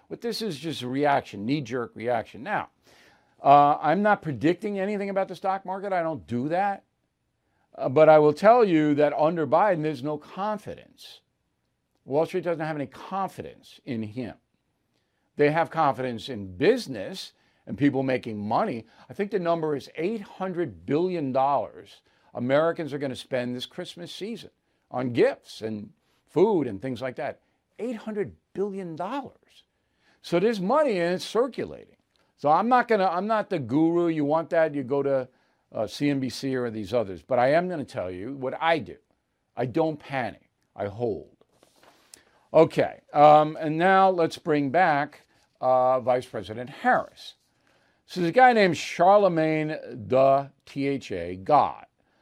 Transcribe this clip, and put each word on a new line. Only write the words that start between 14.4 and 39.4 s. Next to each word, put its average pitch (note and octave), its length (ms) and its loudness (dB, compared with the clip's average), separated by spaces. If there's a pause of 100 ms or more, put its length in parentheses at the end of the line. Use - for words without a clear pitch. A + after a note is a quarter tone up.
They D3 140 4
have E3 200 0
confidence B2+ 560 -2
in G2+ 300 -12
business D3+ 760 -2 (340)
and A2+ 120 -10
people C3+ 260 2
making A#2+ 420 -4
money. B2+ 400 -2 (240)
I B2+ 40 -18
think G3+ 180 -6
the G#3 80 -2
number E3 380 -2
is - 180 -14
eight G#3 260 -4
hundred E3 640 -8
billion D#3 460 -2
dollars C3 680 -2 (320)
Americans D3 600 0
are D3 40 -6
gonna C3 180 -6
spend B2 400 -6
this B2 100 -10
Christmas F3 480 -16
season G3 360 -12 (420)
on B2 220 -4
gifts A3+ 480 0
and G#2+ 280 -8 (380)
food E3 400 2
and F#2+ 140 -10
things B2 200 -8
like B2+ 140 -8
that. C#3 240 -10 (420)
eight A#3 160 -8
hundred G3+ 360 -8 (200)
billion F#3+ 420 -8
dollars. A3+ 680 -12 (580)
So E3+ 180 -2
there's G#3+ 220 0
money A#3+ 380 0
and F3 160 0
it's - 100 -8
circulating. G2 720 -6 (400)
So C#3+ 120 0
I'm F#3+ 200 2
not B3 180 4
gonna, G3 200 2
I'm F3+ 200 -2
not G#3+ 220 -2
the F3+ 100 -2
guru. E3 480 0
You D#3+ 180 -2
want D#3 260 -2
that, D#3+ 220 2
you C#3+ 100 -6
go C#3 200 -2
to, C3+ 240 0 (460)
uh, A2 140 -2
C C#3+ 220 -2
N C#3 100 0
B B2+ 100 -4
C C3 260 -6
or B2 140 -4
these G#2+ 240 -8
others. F#2+ 280 -2
But B2+ 180 -2
I C3 140 4
am F3 160 2
gonna D#3 140 -8
tell F#2 280 -8
you G2+ 220 -10
what C3 280 -8
I E3 180 2
do. F2 180 -12 (600)